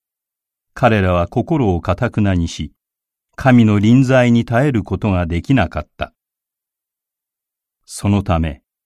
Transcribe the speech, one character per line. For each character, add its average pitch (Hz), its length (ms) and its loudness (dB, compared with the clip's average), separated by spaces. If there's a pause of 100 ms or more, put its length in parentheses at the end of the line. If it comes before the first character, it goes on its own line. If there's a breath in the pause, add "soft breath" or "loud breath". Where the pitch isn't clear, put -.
(720)
彼 110 280 2
ら 92 120 0
は 87 160 0
心 120 460 -2
を 82 60 -2
堅 110 300 -4
く - 100 -4
な 98 140 0
に 85 140 -2
し、 - 240 -12 (640)
神 123 300 4
の 104 140 2
臨 117 240 4
在 123 300 2
に 117 120 2
耐 127 240 -2
え 143 40 -2
る 107 100 -2
こ 110 160 -8
と 110 120 -2
が 90 160 -2
で 85 160 -4
き 135 120 -2
な 98 140 0
か 78 120 -8
っ - 160 -16
た。 - 180 -10 (1700)
そ - 240 -8
の 101 140 2
た 85 160 -2
め、 78 240 -6 (240)